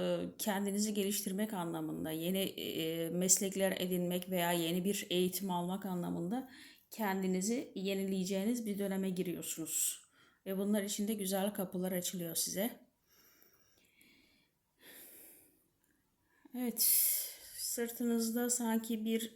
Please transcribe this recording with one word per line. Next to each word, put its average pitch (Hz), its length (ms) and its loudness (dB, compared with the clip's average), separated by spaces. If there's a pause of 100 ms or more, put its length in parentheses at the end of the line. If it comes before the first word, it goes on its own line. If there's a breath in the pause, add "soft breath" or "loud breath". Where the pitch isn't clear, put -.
(380)
kendinizi 202 560 0
geliştirmek 202 600 0
anlamında, 160 580 -2
yeni, 170 280 0
e, 165 680 -2
meslekler 190 680 4
edinmek 180 500 0
veya 175 220 2
yeni 175 340 2
bir 202 240 0
eğitim 180 420 2
almak 180 340 -2
anlamında 180 640 -2 (420 loud breath)
kendinizi 190 840 0
yenileyeceğiniz 196 880 0
bir 202 140 -2
döneme 190 300 0
giriyorsunuz. 170 920 -2 (440 soft breath)
Ve 190 120 -2
bunlar 202 260 2
için 202 240 -2
de 226 60 0
güzel 196 400 0
kapılar 185 380 -2
açılıyor 175 440 -2
size. 196 440 -2 (3750 loud breath)
Evet, 240 240 0 (760 loud breath)
sırtınızda 233 920 0
sanki 226 560 0
bir, 226 300 0